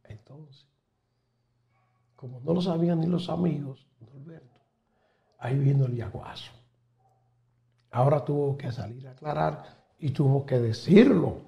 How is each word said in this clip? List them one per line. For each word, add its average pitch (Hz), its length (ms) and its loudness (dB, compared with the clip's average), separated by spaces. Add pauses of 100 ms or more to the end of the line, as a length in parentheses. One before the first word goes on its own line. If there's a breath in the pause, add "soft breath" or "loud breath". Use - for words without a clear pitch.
Entonces, 135 640 -20 (1500)
como 123 240 -16
no 151 120 -2
lo 180 80 0
sabían 170 380 0
ni 160 80 0
los 175 220 -2
amigos, 147 580 -4 (140)
Norberto, 139 580 -20 (800)
ahí 127 180 -2
vino 139 280 2
el 120 100 -4
yaguazo. - 560 -12 (1400)
Ahora 139 360 2
tuvo 143 320 -2
que 123 140 -8
salir 117 360 -12
a 131 40 -20
aclarar 151 520 -4 (360 loud breath)
y 151 100 -4
tuvo 139 360 2
que 127 140 0
decirlo. 175 760 4 (100)